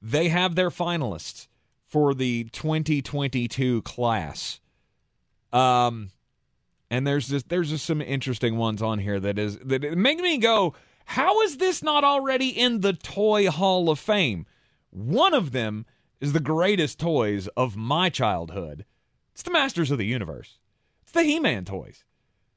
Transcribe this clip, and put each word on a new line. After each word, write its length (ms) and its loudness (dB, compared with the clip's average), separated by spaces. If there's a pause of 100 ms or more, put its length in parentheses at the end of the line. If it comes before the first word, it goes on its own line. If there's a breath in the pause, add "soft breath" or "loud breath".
they 280 0
have 240 0
their 160 2
finalists 760 -4 (400)
for 260 4
the 380 0
twenty 500 0
twenty-two 800 -2
class. 760 -4 (920)
Um, 600 2 (800)
and 160 -2
there's 200 0
just, 220 -4
there's 220 -2
just 140 -6
some 160 -2
interesting 560 -2
ones 260 0
on 160 -2
here 200 -2
that 200 -2
is, 200 -2
that 240 -2
it 140 -4
made 220 2
me 180 0
go, 380 2 (300 soft breath)
"How 360 2
is 160 0
this 240 0
not 220 2
already 460 2
in 320 2
the 120 2
Toy 560 2
Hall 400 2
of 80 2
Fame?" 480 0 (460)
One 420 2
of 180 0
them 340 -4 (340)
is 140 -4
the 60 2
greatest 600 0
toys 500 0
of 280 -2
my 320 0
childhood. 760 -4 (480)
It's 100 -16
the 80 -8
Masters 400 0
of 80 0
the 80 -2
Universe. 500 -6 (460)
It's 80 -20
the 100 2
He-Man 420 2
toys. 420 -12 (520)